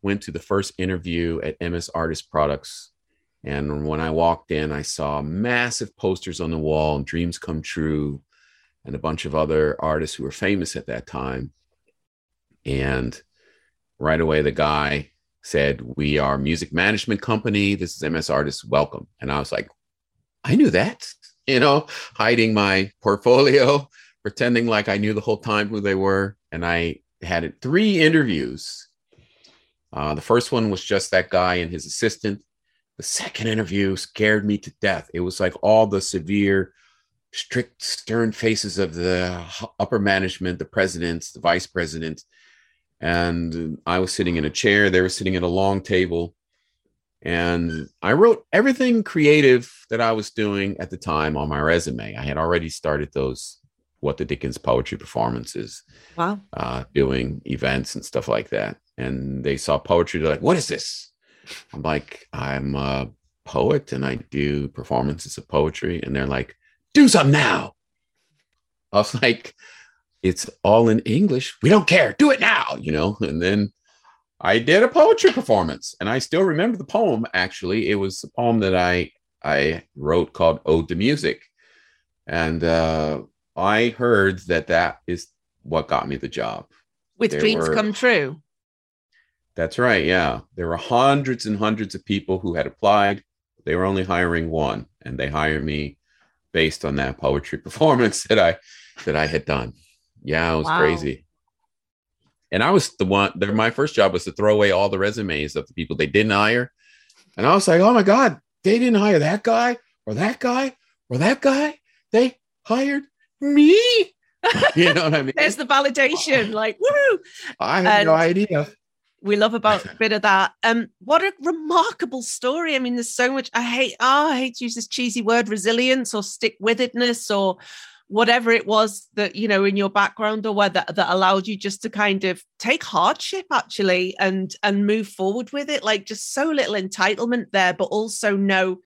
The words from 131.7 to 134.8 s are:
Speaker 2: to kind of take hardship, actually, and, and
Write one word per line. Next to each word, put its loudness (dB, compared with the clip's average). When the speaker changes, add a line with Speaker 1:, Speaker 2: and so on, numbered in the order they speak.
Speaker 2:
to -8
kind 0
of -2
take -2
hardship, -2
actually, 0
and, -2
and 0